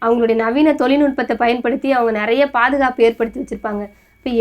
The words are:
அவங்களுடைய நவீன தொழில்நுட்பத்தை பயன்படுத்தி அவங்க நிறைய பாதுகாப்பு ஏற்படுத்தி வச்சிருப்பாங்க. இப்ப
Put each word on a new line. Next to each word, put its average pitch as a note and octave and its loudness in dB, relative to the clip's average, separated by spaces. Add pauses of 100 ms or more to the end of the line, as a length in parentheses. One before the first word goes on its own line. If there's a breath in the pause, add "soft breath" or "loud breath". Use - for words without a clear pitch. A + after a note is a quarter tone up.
அவங்களுடைய A#3 2
நவீன B3+ 2
தொழில்நுட்பத்தை C4+ 0
பயன்படுத்தி A#3+ -2
அவங்க A#3 0
நிறைய A#3+ 0
பாதுகாப்பு B3+ 0
ஏற்படுத்தி A#3 0
வச்சிருப்பாங்க. G#3 -8 (260 soft breath)
இப்ப - -12 (120)